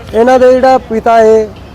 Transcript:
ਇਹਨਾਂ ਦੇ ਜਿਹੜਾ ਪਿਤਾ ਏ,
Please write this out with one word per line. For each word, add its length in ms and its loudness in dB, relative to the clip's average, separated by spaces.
ਇਹਨਾਂ 260 2
ਦੇ 140 4
ਜਿਹੜਾ 240 0
ਪਿਤਾ 440 -2
ਏ, 260 0